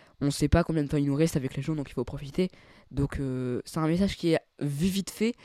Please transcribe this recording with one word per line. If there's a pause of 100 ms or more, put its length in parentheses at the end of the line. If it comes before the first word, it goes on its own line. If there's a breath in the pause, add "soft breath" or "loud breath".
(200 soft breath)
on
sait
pas
combien
de
temps
il
nous
reste
avec
les
gens,
donc
il
faut
profiter. (400 soft breath)
Donc,
euh,
c'est
un
message
qui
est (220)
vu
vite
fait, (100)